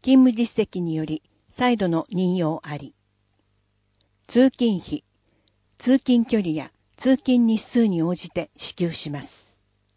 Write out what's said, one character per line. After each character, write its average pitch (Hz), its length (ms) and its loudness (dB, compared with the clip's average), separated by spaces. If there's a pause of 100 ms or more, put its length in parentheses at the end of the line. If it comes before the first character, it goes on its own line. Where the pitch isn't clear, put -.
勤 262 240 6
務 254 80 4
実 226 340 -2
績 185 140 -8
に 165 140 -4
よ 156 100 -4
り、 156 180 -8 (260)
再 247 280 0
度 196 100 0
の 165 220 -2
任 185 260 0
用 160 280 -2
あ 147 120 -12
り。 139 180 -16 (1300)
通 254 240 4
勤 220 300 -2
費。 - 220 -10 (760)
通 254 220 2
勤 240 260 2
距 226 140 -2
離 180 120 -2
や 151 200 -8 (260)
通 254 200 2
勤 247 280 2
日 220 160 2
数 233 260 0
に 175 140 0
応 175 140 -2
じ 170 160 -12
て - 260 -8
支 - 180 -14
給 170 160 -2
し 151 200 -10
ま 143 100 -10
す。 - 400 -18 (360)